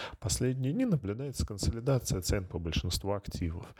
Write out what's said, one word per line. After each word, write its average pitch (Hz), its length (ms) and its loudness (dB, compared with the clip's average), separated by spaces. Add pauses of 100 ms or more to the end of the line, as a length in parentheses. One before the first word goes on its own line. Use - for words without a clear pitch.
(200)
Последние 131 520 0
дни 240 140 2
наблюдается 127 600 0
консолидация 117 760 2
цен 98 240 2
по 90 140 -4
большинству 87 540 0
активов. 87 680 -4